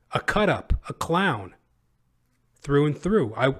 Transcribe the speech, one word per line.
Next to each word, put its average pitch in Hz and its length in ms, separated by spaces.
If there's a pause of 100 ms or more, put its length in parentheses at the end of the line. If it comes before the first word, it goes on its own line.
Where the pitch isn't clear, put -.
(120)
a - 80
cut 208 280
up, 110 260 (140)
a - 40
clown 160 600 (1000)
through 143 320
and 147 120
through. 180 360
I, 131 260